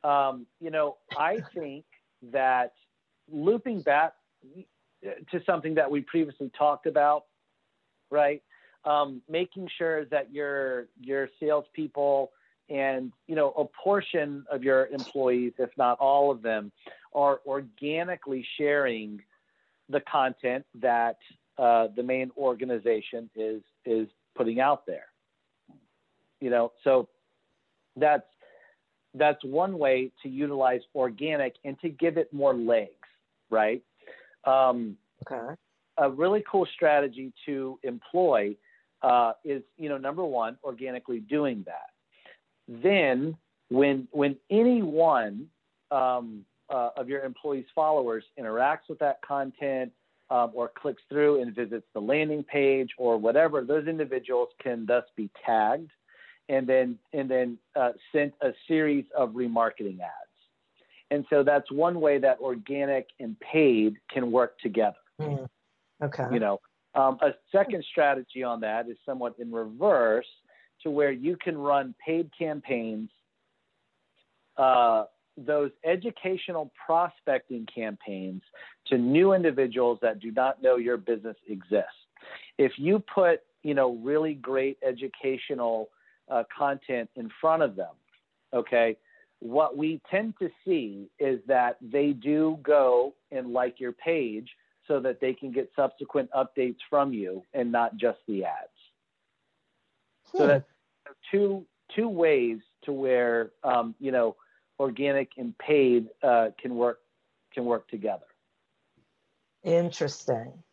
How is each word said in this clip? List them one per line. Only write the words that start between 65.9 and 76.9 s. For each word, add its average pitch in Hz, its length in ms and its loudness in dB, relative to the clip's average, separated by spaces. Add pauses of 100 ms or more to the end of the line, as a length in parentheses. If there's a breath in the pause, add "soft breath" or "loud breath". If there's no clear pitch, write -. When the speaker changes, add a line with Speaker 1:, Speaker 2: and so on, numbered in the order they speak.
Speaker 2:
Okay. 139 300 -4
Speaker 1:
You 120 80 0
know, 101 200 0 (360)
um, 135 260 4
a 147 100 2 (200)
second 196 400 0
strategy 135 520 0
on 117 180 -4
that 110 280 -4
is 117 160 -14
somewhat 123 340 -8
in 117 120 -10
reverse, 117 720 2 (560 soft breath)
to 160 100 -4
where 143 200 2
you 139 260 -4
can 165 200 -6
run 143 380 0 (100)
paid 160 320 -2
campaigns, 117 720 -6 (1500)
uh, 120 480 4 (320)
those 143 340 -2 (140)
educational 185 840 -4 (140)
prospecting 143 880 -2